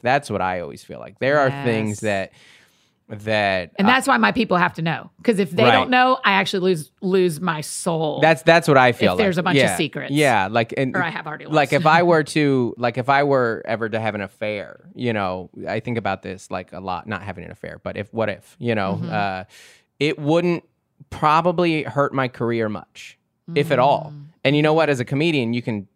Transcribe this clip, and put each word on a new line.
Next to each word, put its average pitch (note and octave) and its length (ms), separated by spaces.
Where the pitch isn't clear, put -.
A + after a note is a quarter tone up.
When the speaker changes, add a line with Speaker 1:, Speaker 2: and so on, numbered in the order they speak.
Speaker 1:
That's B2+ 300
what G2+ 100
I F#2 200
always D2 240
feel C2 160
like. B1 180
There C#3 220
are C3+ 100
things A2 360
Speaker 2:
Yes. - 0
Speaker 1:
that, G2 320
that G#2 680
Speaker 2:
And G3 80
Speaker 1:
I B3 80
Speaker 2:
that's C4 140
why B3+ 80
my G#3 160
people G3 240
have F3 180
to E3 80
know. D#3+ 280
'Cause A3 160
if G3 120
they F3+ 140
Speaker 1:
Right. A#3 80
Speaker 2:
don't - 180
know, B3+ 340
I G3+ 80
actually F#3+ 280
lose, F3 300
lose F3+ 380
my E3 200
soul. D#3 600
Speaker 1:
That's, D#3+ 220
that's E3 240
what C#3+ 120
I B2+ 140
feel F#3+ 200
Speaker 2:
If F3+ 60
there's F#3+ 180
Speaker 1:
like. F3 60
Speaker 2:
a - 20
bunch F3 140
of C3 60
Speaker 1:
Yeah. G2 120
Speaker 2:
secrets. C#3 360
Speaker 1:
Yeah, B2 380
like, A#2 260
and C3 200
Speaker 2:
Or F#3 60
I E3 80
have E3 160
already D3+ 180
Speaker 1:
like, D3+ 280
Speaker 2:
lost. C#3+ 100
Speaker 1:
if D#3 40
I E3 160
were E3+ 200
to, C#3 560
like, A#2+ 180
if B2+ 140
I C#3 140
were B2+ 420
ever A2+ 240
to A2 100
have A2 140
an G#2 80
affair, G2+ 640
you A#2+ 180
know, F#2 380
I G#2+ 120
think A#2+ 180
about F#2+ 240
this, F#2+ 280
like, F#2 220
a E2 80
lot, F2+ 260
not G2 160
having F2 220
an E2 60
affair, D#2 320
but F#2 140
if, G2 180
what A2 160
if, - 280
you A#2+ 160
know, G2 280
Speaker 2:
Mm-hmm. - 100
Speaker 1:
uh, G2 320
it D3+ 180
wouldn't E3+ 460
probably E3 720
hurt C#3+ 320
my C3 140
career A#2 420
much, - 480
if D3+ 160
at C3+ 80
all. C#3 360
Speaker 2:
Mm. D3 80
Speaker 1:
And C#3 120
you D3+ 60
know D3+ 100
what? D#3 160
As C#3 120
a A#2 40
comedian, C#3 480
you A#2+ 100
can G#2 340